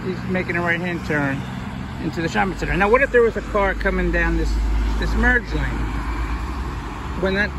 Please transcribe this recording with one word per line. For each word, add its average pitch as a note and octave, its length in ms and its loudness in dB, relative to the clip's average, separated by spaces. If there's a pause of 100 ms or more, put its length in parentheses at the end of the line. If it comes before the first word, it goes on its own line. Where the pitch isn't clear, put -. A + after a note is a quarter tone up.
he's F3+ 240 -4
making F3+ 260 -2
a F3 60 0
right-hand E3+ 460 0
turn C#3 340 0 (640)
into D#3 180 -4
the E3 80 -2
shopping G3 260 0
center. D3 220 -2
Now, G3 100 4
what A#3+ 140 6
if C#4 100 2
there A#3+ 120 6
was A3 140 2
a G3+ 40 -2
car G3 320 0
coming F#3 380 0
down E3+ 260 2
this, D#3+ 160 2 (460)
this E3+ 160 0
merge A#3 360 4
lane? D3+ 120 0 (1600)
When F#3+ 120 2
that G3+ 260 2